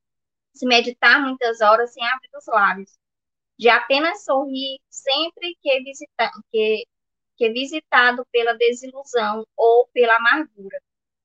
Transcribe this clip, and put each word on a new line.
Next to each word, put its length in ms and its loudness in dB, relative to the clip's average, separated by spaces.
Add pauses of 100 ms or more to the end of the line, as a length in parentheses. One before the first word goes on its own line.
(560)
se 100 -8
meditar 560 2
muitas 400 -4
horas 320 4
sem 100 -12
abrir 320 -6
os 120 -20
lábios, 500 -2 (640)
de 100 2
apenas 540 0
sorrir 560 -4 (100)
sempre 720 -8
que 220 -2
visita-, 480 -8 (200)
que, 360 -2 (500)
que 140 0
visitado 800 -2
pela 260 0
desilusão 880 -4 (100)
ou 380 4
pela 220 4
amargura, 680 -2 (420)